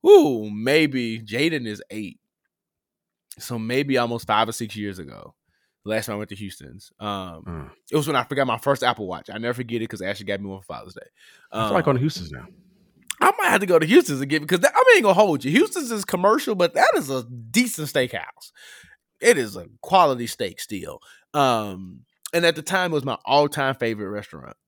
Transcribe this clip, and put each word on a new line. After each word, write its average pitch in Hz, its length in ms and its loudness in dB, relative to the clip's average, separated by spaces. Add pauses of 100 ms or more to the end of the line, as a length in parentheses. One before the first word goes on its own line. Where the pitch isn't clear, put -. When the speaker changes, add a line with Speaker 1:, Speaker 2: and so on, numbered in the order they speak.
Speaker 1:
Ooh, 143 420 8
maybe 123 680 0
Jaden 123 480 -4
is 104 240 -10
eight, 107 280 -12 (1160)
so 120 220 -10
maybe 127 400 0
almost 117 260 -4
five 110 240 2
or 110 40 -10
six 107 220 -10
years 101 220 -8
ago. 60 380 -18 (480)
Last 107 240 -4
time 107 80 -6
I - 20 -6
went 104 120 -10
to 98 60 -12
Houston's, 95 640 -16
um, 95 480 -10
Speaker 2:
Mm. 76 220 -12 (220)
Speaker 1:
it 147 40 -4
was 151 120 2
when 156 80 -2
I 120 80 2
forgot 135 240 -2
my 113 100 -2
first 139 240 0
Apple 117 260 -2
Watch. 87 240 -12
I 104 60 -12
never 117 160 -4
forget 117 300 -6
it 113 40 -8
'cause 90 140 -12
Ashley 98 240 -6
got 101 160 -6
me 101 80 -10
one 95 120 -12
for - 40 -20
Father's 98 300 -16
Day. - 100 -18 (460)
Speaker 2:
I 110 160 -4
feel 208 60 -2
like 175 100 0
Speaker 1:
Um, - 20 -4
Speaker 2:
going 135 120 2
to 123 40 0
Houston's 92 300 -4
now. 62 160 -14 (760)
Speaker 1:
I 370 160 6
might 403 120 0
have 202 120 2
to 202 60 -2
go 175 120 6
to 160 60 4
Houston's 175 340 4
again 143 220 -2
because 175 200 -2
that, 277 140 4
I 494 200 8
ain't 311 80 6
gonna 196 100 6
hold 165 320 4
you. 139 60 0
Houston's 285 400 2
is 208 120 -4
commercial, 208 520 0
but 175 180 2
that - 220 4
is 160 160 -2
a 131 120 -4
decent 123 640 -4
steakhouse. - 640 -4 (680)
It 214 160 4
is 104 180 -4
a 87 120 -12 (140)
quality 139 460 4
steak 95 320 -6
still. 78 400 -10 (340)
Um, 107 680 -2 (320)
and 170 120 0
at 165 120 2
the 160 40 -10
time, 180 300 -2
it 156 40 -2
was 135 100 -2
my 127 180 -6
all-time 143 520 2
favorite 104 340 -4
restaurant. 80 480 -14 (100)